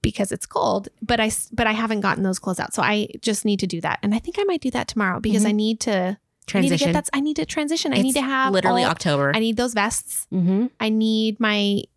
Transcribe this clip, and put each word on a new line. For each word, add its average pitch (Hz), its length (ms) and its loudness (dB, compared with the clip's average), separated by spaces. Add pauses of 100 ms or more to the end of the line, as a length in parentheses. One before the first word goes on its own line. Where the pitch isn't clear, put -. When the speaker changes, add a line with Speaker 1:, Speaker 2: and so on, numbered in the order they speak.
Speaker 1:
because 208 300 -2
it's - 140 -8
cold, 196 420 -2 (140)
but 226 180 -2
I 220 80 2
s-, - 240 -4
but 233 160 0
I 214 60 0
haven't 220 280 -2
gotten 196 220 0
those 185 160 0
clothes 185 200 -4
out. - 140 -6
So - 80 -2
I 208 280 0 (120)
just 214 240 -2
need 208 140 2
to 190 80 -2
do 170 140 -4
that. - 200 -2
And 208 140 0
I 233 40 0
think - 200 -8
I 403 60 2
might 359 160 0
do 254 100 -2
that - 160 -4
tomorrow 208 320 0
because 220 240 2
Speaker 2:
Mm-hmm. 208 60 2
Speaker 1:
I - 40 2
need 214 280 0
to, 233 100 -2
I 190 100 2
need 185 140 -2
to - 300 -20
Speaker 2:
Transition. 180 480 2
Speaker 1:
get 294 120 0
that, - 80 -4
I 269 60 0
need 294 160 0
to 320 100 0
transition. 302 480 -2
I 247 40 2
need 254 120 4
Speaker 2:
It's 254 60 2
Speaker 1:
to 285 60 2
have 262 320 0
Speaker 2:
literally - 320 2
Speaker 1:
all, - 60 2
Speaker 2:
October. 143 440 2
Speaker 1:
I 220 40 -2
need 226 180 0
those 240 160 -2
vests. - 600 -2
Speaker 2:
Mm-hmm. 190 340 2 (120)
Speaker 1:
I 220 100 -2
need 220 520 0
my 208 400 2 (160)